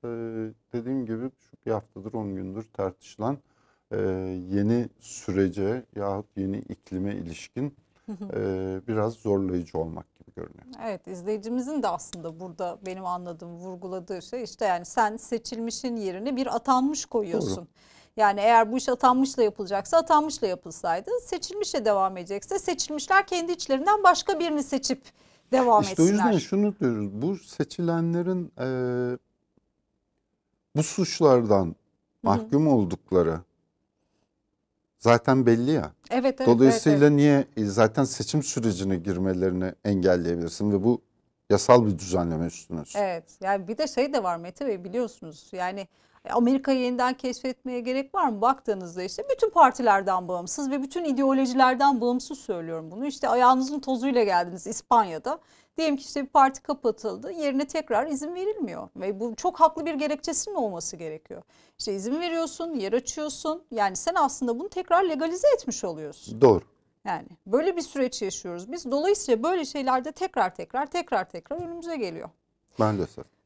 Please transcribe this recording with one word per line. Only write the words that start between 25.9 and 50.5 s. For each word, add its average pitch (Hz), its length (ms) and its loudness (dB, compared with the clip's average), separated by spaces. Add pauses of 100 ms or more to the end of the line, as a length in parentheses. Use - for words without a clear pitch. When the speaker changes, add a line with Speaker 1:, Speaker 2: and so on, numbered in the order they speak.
Speaker 1:
o - 20 10
yüzden 208 220 4
Speaker 2:
etsinler. 208 140 4
Speaker 1:
şunu 202 400 0
diyoruz, 107 420 -2
bu 185 140 -2
seçilenlerin, 170 1200 -2
e, 123 600 -2 (1600)
bu 151 60 2
suçlardan 123 840 4
Speaker 2:
Hı 82 40 -4
hı. 82 60 -8 (480)
Speaker 1:
mahkum 147 460 2
oldukları 90 720 2 (1600)
zaten 120 480 6
belli 120 240 4
ya. 98 220 0 (180)
Speaker 2:
Evet, 254 300 0
evet, 262 60 2
Speaker 1:
Dolayısıyla 135 520 6
Speaker 2:
evet, 147 100 8
evet. 147 80 6
Speaker 1:
niye, 143 300 6 (100)
e, 110 80 0
zaten 107 400 4
seçim 131 380 -2
sürecine 98 540 0
girmelerini 92 760 -2 (100)
engelleyebilirsin 90 880 2
ve 98 120 0
bu 120 180 2 (480)
yasal 117 360 8
bir 95 120 0
düzenleme 85 480 -2
üstüne 82 340 -10
üstlük. 202 220 -6
Speaker 2:
Evet, 175 380 -6
yani 190 280 -2
bir 214 100 -8
de 302 80 0
şey 269 260 -2
de 262 100 0
var 175 140 -2
Mete 180 300 -10
Bey, 190 180 -4
biliyorsunuz 196 680 -8
yani 185 360 -6 (420)
Amerika'yı 262 500 2
yeniden 247 340 0
keşfetmeye 254 640 -8
gerek 262 340 -4
var 359 140 2
mı? 214 120 -4
Baktığınızda 196 600 0
işte 196 280 -8
bütün 494 200 2
partilerden 196 760 6
bağımsız 180 420 -6